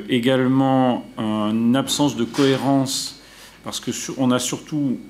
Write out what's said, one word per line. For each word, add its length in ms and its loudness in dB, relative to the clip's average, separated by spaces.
également 1000 2
une 580 0
absence 400 0
de 80 -2
cohérence, 960 0
parce 160 -8
que 100 -6
sur, 260 -8
on 140 2
a 80 4
surtout, 580 -4